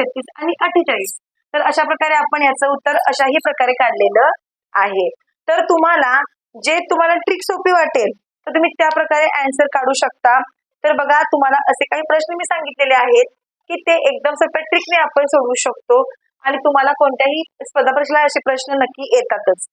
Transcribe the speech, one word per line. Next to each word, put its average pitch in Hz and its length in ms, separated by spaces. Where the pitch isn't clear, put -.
छत्तीस 254 320
आणि 339 120
अठ्ठेचाळीस. 277 480
तर 294 140
अशा 302 160
प्रकारे 311 320
आपण 294 260
याचं 277 300
उत्तर 277 260
अशाही 269 360
प्रकारे 262 300
काढलेलं 220 580
आहे. 196 340
तर 339 220
तुम्हाला 320 460
जे 311 140
तुम्हाला 330 260
ट्रिक 370 180
सोपी 370 280
वाटेल, 302 400
तर 294 80
तुम्ही 330 220
त्या 320 180
प्रकारे 311 320
आन्सर 277 360
काढू 269 280
शकता. 254 380
तर 302 140
बघा, 285 240
तुम्हाला 277 260
असे 277 200
काही 302 180
प्रश्न 311 280
मी 359 80
सांगितलेले 285 500
आहेत 247 360
की 339 180
ते 330 80
एकदम 285 320
सोप्या 320 280
ट्रिकने - 320
आपण 285 300
सोडवू 247 300
शकतो 247 400
आणि 277 220
तुम्हाला 277 340
कोणत्याही 277 420
स्पर्धा 262 220
परीक्षेला 294 340
असे 294 200
प्रश्न 269 360
नक्की 262 340
येतातच. 202 580